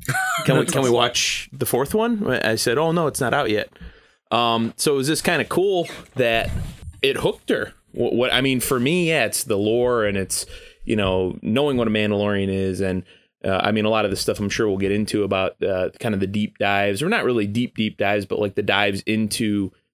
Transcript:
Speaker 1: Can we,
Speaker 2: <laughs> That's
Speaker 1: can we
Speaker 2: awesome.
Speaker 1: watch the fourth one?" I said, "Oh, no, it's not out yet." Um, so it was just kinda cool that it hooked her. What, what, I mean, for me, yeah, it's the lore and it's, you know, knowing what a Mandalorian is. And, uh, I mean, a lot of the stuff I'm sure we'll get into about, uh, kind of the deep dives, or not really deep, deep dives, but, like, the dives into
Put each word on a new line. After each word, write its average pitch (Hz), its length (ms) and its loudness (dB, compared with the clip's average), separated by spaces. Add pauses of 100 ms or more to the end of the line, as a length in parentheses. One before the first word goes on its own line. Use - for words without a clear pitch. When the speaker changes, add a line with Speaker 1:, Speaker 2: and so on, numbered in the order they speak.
(440)
Speaker 1:
Can - 120 4
we, 151 40 4
Speaker 2:
<laughs> - 20 2
That's 120 100 -2
Speaker 1:
can 139 100 0
we 131 60 2
Speaker 2:
awesome. 117 60 4
Speaker 1:
watch - 580 0
the 131 140 -4
fourth 131 280 0
one?" 220 340 0
I 113 280 0
said, 120 200 0
"Oh, 160 160 2
no, 170 140 2
it's - 140 -2
not 120 140 0
out 131 160 0
yet." 104 200 -2 (640)
Um, 117 440 2
so 151 180 0
it - 20 0
was 135 100 0
just 151 180 0
kinda 156 200 2
cool 185 440 0 (280)
that 113 340 2 (520)
it 135 160 2
hooked - 320 -4
her. 104 220 -2 (200)
What, - 220 -2
what, 120 180 2
I 123 80 2
mean, 131 200 2
for 127 200 0
me, 165 280 2
yeah, 147 180 2
it's - 180 -4
the 110 140 0
lore 117 480 2
and 101 100 0
it's, - 300 -4 (380)
you - 120 0
know, 92 460 0
knowing 135 340 2
what 117 120 2
a - 20 0
Mandalorian 104 580 0
is. 95 320 -2
And, 92 240 -2 (400)
uh, 95 180 0
I 104 100 2
mean, 107 120 2
a 107 60 2
lot 110 160 2
of 98 40 2
the 98 60 -2
stuff - 240 -2
I'm 101 80 -2
sure 110 200 0
we'll 95 100 0
get 98 140 0
into 104 320 0
about, 95 380 -2
uh, 92 280 0 (100)
kind 113 140 -2
of 98 60 0
the 95 60 0
deep 104 320 -2
dives, 101 440 0
or 165 80 -2
not 220 140 -2
really 113 220 2
deep, 113 300 -2
deep 107 220 -2
dives, 101 260 0
but, 95 140 -4
like, 101 160 -2
the 101 80 -2
dives 101 400 2
into 104 680 0 (220)